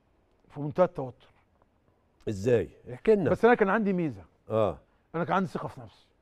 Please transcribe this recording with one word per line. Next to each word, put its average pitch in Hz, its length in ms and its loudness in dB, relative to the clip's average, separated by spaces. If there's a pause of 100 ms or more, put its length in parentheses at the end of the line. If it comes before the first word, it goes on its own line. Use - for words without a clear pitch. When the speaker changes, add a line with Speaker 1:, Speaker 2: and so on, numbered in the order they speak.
(500)
Speaker 1:
في - 120 -16
منتهى 151 240 0
التوتر. 131 420 -10 (1040)
Speaker 2:
ازاي؟ 104 400 0 (240)
احكي 220 220 2
لنا. 180 140 0
Speaker 1:
بس 180 160 2
انا 240 80 6
كان 214 160 2
عندي 202 240 0
ميزه. 151 280 -4 (280)
Speaker 2:
اه. 107 280 0 (380)
Speaker 1:
انا 165 80 -4
كان 165 120 -2
عندي 185 120 0
ثقه 151 200 -8
في 127 140 -14
نفسي. - 260 -20 (140)